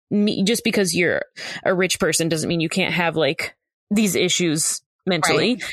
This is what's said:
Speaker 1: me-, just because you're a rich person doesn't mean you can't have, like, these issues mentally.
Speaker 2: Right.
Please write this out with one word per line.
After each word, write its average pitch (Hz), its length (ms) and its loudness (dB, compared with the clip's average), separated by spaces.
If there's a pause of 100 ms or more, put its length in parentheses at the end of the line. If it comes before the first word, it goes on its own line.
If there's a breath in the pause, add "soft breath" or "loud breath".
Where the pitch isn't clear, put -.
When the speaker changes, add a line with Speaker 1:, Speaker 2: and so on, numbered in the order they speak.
(120)
Speaker 1:
me-, 208 320 2
just 233 200 0
because 196 320 0
you're 160 280 0 (420 loud breath)
a 190 80 2
rich 180 260 0
person 165 300 0
doesn't 160 180 -2
mean 170 140 0
you 160 80 -2
can't 170 240 -2
have, 165 220 0
like, 156 400 -2 (340)
these 208 260 2
issues 170 680 0 (240)
mentally. 175 480 2
Speaker 2:
Right. 190 180 -10